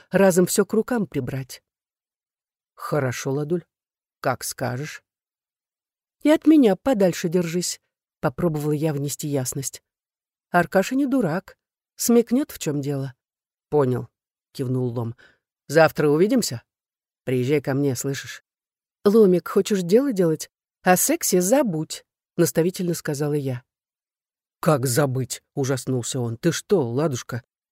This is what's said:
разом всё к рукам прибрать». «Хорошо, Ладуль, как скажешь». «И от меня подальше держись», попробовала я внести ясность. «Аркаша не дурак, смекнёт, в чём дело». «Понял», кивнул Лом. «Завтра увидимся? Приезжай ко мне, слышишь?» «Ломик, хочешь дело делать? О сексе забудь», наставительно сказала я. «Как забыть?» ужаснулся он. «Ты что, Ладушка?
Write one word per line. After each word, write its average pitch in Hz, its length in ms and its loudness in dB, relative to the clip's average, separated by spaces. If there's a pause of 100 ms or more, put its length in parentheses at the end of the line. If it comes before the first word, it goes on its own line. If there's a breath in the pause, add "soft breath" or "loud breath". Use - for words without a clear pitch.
(100)
разом 185 360 4
всё 202 200 0
к - 60 -16
рукам 220 340 0
прибрать». 131 560 -8 (1120)
«Хорошо, 135 580 -4
Ладуль, 151 320 -4 (560)
как 131 240 -4
скажешь». 127 580 -8 (1200)
«И 294 80 4
от 320 160 2
меня 269 300 6
подальше 196 520 0
держись», 170 520 -4 (400)
попробовала 151 520 -2
я 151 200 -2
внести 143 360 -6
ясность. 135 540 -6 (680)
«Аркаша 185 440 0
не 277 120 0
дурак, 202 520 -2 (380)
смекнёт, 233 540 2
в - 80 -16
чём 147 220 -4
дело». 135 340 -6 (540)
«Понял», 127 400 0 (440)
кивнул 127 360 -4
Лом. 117 260 -6 (520 soft breath)
«Завтра 151 420 4
увидимся? 185 540 2 (640)
Приезжай 127 360 0
ко 143 140 -2
мне, 139 200 0
слышишь?» - 480 -8 (600)
«Ломик, 202 440 6
хочешь 196 340 0
дело 233 300 2
делать? 165 380 -2 (320)
О 185 140 4
сексе 233 440 0
забудь», 180 640 0 (320)
наставительно 170 580 0
сказала 147 400 -4
я. 135 280 -4 (960)
«Как 143 260 0
забыть?» 131 560 -2 (120)
ужаснулся 131 640 -4
он. 117 180 -6
«Ты 175 140 0
что, 151 380 0
Ладушка? 127 540 -4 (280)